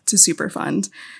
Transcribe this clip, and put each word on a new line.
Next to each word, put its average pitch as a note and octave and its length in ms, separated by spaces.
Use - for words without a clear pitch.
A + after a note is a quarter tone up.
to - 120
Superfund. - 760